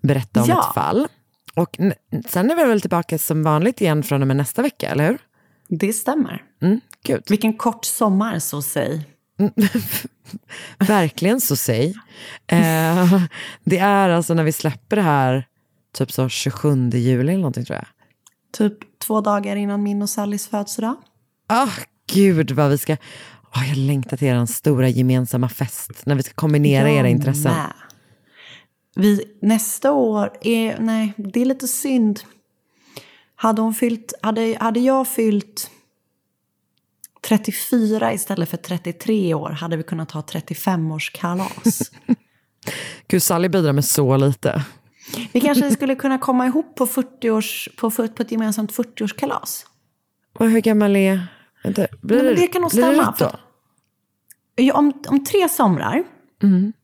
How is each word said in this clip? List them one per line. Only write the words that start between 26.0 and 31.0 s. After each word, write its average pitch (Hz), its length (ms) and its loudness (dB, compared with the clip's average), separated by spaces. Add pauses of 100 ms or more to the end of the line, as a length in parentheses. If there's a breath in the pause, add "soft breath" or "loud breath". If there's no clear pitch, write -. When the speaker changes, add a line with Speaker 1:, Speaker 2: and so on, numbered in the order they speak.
Speaker 1:
när 143 100 0
vi 131 80 0
ska - 100 -10
kombinera 147 560 4
Speaker 2:
Jag 147 100 4
Speaker 1:
era 127 100 4
intressen. 147 440 2
Speaker 2:
med. 160 200 -4 (1200 loud breath)
Vi, 202 460 2
nästa 220 500 0
år 220 400 0 (100)
är, 226 380 0
nej, 220 380 -2